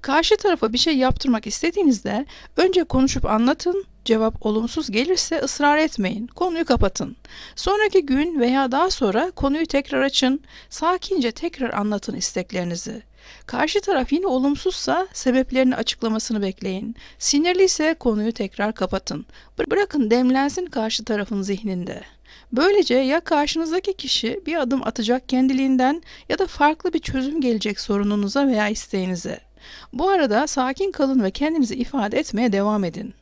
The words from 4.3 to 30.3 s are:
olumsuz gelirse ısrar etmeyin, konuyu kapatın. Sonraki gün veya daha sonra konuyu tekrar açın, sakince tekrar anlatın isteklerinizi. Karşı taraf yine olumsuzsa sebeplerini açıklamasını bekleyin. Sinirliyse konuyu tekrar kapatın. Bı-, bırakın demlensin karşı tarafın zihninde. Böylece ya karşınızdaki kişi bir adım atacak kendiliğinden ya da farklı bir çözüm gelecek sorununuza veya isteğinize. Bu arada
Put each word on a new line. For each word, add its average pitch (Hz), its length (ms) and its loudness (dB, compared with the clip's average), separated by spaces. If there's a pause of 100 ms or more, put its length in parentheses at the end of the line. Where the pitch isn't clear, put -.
olumsuz 226 460 -2
gelirse 320 480 0
ısrar 294 380 2
etmeyin, 233 500 -2
konuyu 339 380 -2
kapatın. - 500 0 (400)
Sonraki 392 500 2
gün 285 340 0
veya 254 320 2
daha 339 200 2
sonra 254 400 0
konuyu 294 340 0
tekrar 277 360 0
açın, 269 400 2 (280)
sakince 330 600 0
tekrar 285 420 -6
anlatın 208 420 -4
isteklerinizi. 185 960 -6 (340)
Karşı 302 360 0
taraf 294 300 0
yine 359 160 2
olumsuzsa 285 840 0
sebeplerini 254 600 2
açıklamasını 220 680 -4
bekleyin. 196 540 -6 (240)
Sinirliyse 330 800 4
konuyu 220 320 0
tekrar 220 420 -4
kapatın. 185 520 -4 (340)
Bı-, - 120 -2
bırakın 311 380 2
demlensin 262 560 2
karşı 220 400 -4
tarafın 202 360 -2
zihninde. 190 600 -6 (500)
Böylece 330 440 4
ya 269 240 2
karşınızdaki 320 760 -2
kişi - 520 -4
bir 320 100 -4
adım 269 320 -2
atacak 233 420 -2
kendiliğinden 262 720 2 (260)
ya - 100 -2
da 370 80 0
farklı 311 460 0
bir 320 60 -2
çözüm 277 420 -4
gelecek 214 380 0
sorununuza 208 680 0
veya 214 220 2
isteğinize. 185 680 -4 (540)
Bu 339 160 0
arada 285 380 2